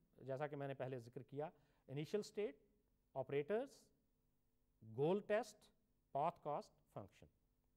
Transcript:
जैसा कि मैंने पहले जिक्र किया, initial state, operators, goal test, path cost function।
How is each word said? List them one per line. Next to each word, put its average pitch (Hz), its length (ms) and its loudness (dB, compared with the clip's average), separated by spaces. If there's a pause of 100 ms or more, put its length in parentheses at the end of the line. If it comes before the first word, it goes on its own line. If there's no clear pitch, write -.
(220)
जैसा 135 260 0
कि 147 80 -4
मैंने 139 180 -2
पहले 131 280 -2
जिक्र 120 220 -10
किया, 143 280 -4 (380)
initial 156 340 0
state, 220 360 -2 (560)
operators, 147 680 0 (1000)
goal 143 380 4
test, 214 360 0 (560)
path 151 180 4
cost 156 380 -4
function। - 580 -14 (500)